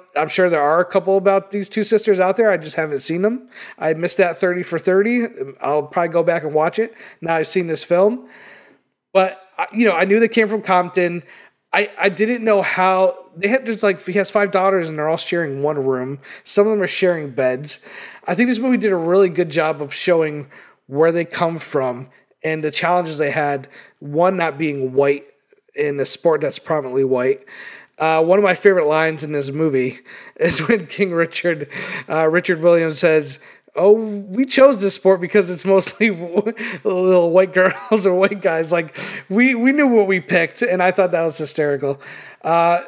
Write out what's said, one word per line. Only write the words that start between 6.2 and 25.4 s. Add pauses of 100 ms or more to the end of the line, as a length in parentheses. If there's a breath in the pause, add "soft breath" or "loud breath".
back
and
watch
it (280 loud breath)
now
I've
seen
this
film. (840 loud breath)
But, (160)
I,
you
know,
I
knew
they
came
from
Compton. (520 loud breath)
I, (100)
I
didn't
know
how (180)
they
had
just,
like,
he
has
five
daughters
and
they're
all
sharing
one
room. (240 loud breath)
Some
of
them
are
sharing
beds. (480 loud breath)
I
think
this
movie
did
a
really
good
job
of
showing (340 loud breath)
where
they
come
from (340 soft breath)
and
the
challenges
they
had, (300 loud breath)
one
not
being
white (480)